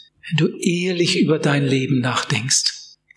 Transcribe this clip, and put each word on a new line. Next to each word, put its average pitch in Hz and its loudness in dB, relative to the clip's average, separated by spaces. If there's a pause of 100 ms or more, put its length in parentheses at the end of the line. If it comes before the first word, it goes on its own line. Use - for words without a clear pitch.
(280)
wenn 160 0
du - 2
ehrlich 175 0
über 156 2
dein 143 2
Leben 131 0
nachdenkst, - -2 (220)